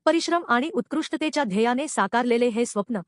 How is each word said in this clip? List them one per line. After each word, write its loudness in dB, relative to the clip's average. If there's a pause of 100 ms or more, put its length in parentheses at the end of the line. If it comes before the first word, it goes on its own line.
परिश्रम 2
आणि 2
उत्कृष्टतेच्या -2
ध्येयाने 0
साकारलेले 2
हे 0
स्वप्न -4